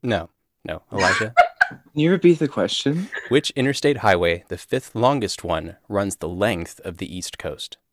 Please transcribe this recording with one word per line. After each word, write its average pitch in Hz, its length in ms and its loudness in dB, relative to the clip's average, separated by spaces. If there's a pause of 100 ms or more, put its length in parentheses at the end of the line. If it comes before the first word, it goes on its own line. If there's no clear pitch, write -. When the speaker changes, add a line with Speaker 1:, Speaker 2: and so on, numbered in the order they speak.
Speaker 1:
No, 98 280 -2 (340)
no. 82 180 -10 (100)
Elijah? 104 460 0
Speaker 2:
<laughs> - 300 2
Speaker 3:
Can - 100 -16 (160)
you 151 160 2
repeat 175 280 6
the 151 100 0
question? 143 600 -2 (200)
Speaker 1:
Which 143 240 2
interstate 139 460 0
highway, 87 500 4
the 87 100 -8
fifth - 360 -6
longest 120 500 0
one, 82 320 -4 (120)
runs 101 280 -2
the 80 120 -8
length 90 560 -2
of 90 140 -10
the 90 180 -10
East - 220 -10
Coast? - 400 -10 (140)